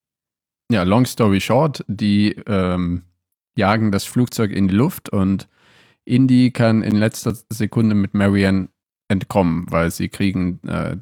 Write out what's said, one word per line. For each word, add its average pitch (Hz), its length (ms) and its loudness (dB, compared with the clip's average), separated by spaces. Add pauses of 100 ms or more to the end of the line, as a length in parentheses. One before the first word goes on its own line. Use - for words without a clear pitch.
(720)
Ja, 95 120 2
long 107 200 2
story 101 360 0
short, 135 480 -2
die, 104 420 0 (160)
ähm, 90 560 -2 (540)
jagen 107 340 2
das 98 140 -2
Flugzeug 117 480 -2
in 98 160 0
die 92 80 0
Luft 147 340 -2
und 98 380 -2 (560)
Indy 127 480 4
kann 113 300 2
in 104 120 0
letzter 110 400 0 (140)
Sekunde 110 480 0
mit 98 180 0
Marion 98 540 2 (400)
entkommen, 90 600 0
weil 85 220 0
sie 90 180 -6
kriegen, 92 600 -2
äh, 85 340 -6